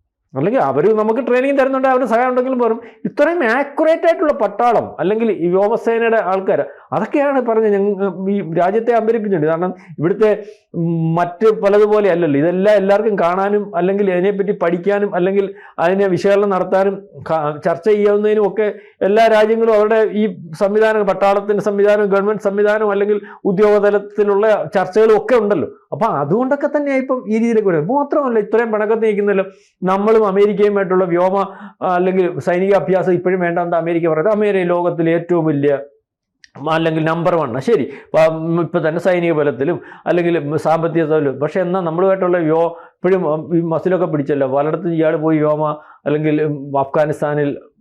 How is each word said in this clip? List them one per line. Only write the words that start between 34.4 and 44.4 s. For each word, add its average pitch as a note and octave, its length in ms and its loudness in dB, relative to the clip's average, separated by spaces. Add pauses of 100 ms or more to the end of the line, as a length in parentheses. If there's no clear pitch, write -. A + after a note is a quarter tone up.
ലോകത്തിലെ F3 480 0
ഏറ്റവും E3+ 340 0
വലിയ C#3+ 340 0 (920)
അല്ലെങ്കിൽ D#3+ 320 0
നമ്പർ E3 320 0
വൺ, C3+ 240 -2
ശരി, F#3+ 240 0
ഇപ്പം, D#3+ 520 0
ഉം, E3 260 -2
ഇപ്പം D#3+ 260 -2
തന്നെ E3 140 -2
സൈനിക F3 300 2
ബലത്തിലും C#3+ 480 0 (260)
അല്ലെങ്കിൽ D#3+ 520 0
സാമ്പത്തിക E3 480 0
തലത്തിലും. C#3+ 340 0
പക്ഷെ D#3 220 -2
എന്നാൽ F3+ 200 -2
നമ്മളുമായിട്ടുള്ള F3+ 560 0
വ്യോ-, D#3+ 340 2
ഇപ്പോഴും, F3 560 -2
ഉം, D#3 300 -2
ഈ E3+ 40 2
മസിലൊക്കെ E3+ 440 -2
പിടിച്ചല്ലോ. C#3 420 -2